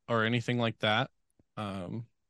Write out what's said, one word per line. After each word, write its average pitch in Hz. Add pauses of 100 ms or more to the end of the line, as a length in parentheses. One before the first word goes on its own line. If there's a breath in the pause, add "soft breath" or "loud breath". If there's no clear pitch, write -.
or 113
anything 120
like 113
that. 110 (460)
Um, 101 (240)